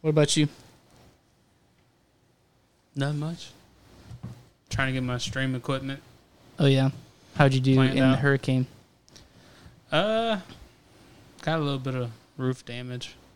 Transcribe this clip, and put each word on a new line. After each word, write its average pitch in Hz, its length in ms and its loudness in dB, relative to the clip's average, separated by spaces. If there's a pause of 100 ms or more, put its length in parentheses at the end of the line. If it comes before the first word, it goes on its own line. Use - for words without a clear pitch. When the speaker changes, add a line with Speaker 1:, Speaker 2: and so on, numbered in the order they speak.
Speaker 1:
What 156 100 0
about 151 260 4
you? 151 120 4 (2500)
Speaker 2:
Not 139 200 -2
much. 156 340 -8 (1200)
Trying 135 180 -2
to 131 40 -2
get 131 100 -2
my 123 160 -4
stream 131 360 -4
equipment 135 460 -6 (580)
Speaker 1:
Oh, 151 80 4
yeah. 135 240 4 (460)
How'd 139 160 6
you 131 80 2
do 131 140 4
Speaker 2:
planned 131 240 4
Speaker 1:
in 135 60 4
the - 80 -
Speaker 2:
out. 131 80 2
Speaker 1:
hurricane? 135 460 0 (1200)
Speaker 2:
Uh, 220 480 0 (1040)
got 160 160 0
a 156 40 0
little 143 180 -2
bit 127 160 -6
of 120 140 -4 (260)
roof 127 280 -4
damage. 123 500 -12 (220)